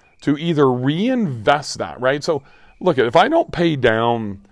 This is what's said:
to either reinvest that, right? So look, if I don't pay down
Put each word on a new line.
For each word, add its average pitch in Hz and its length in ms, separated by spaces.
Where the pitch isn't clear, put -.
to 147 180
either 151 320
reinvest 143 1080
that, 87 220
right? 139 220
So 151 200
look, 165 180
if 120 180
I 196 120
don't 330 240
pay 165 240
down 113 760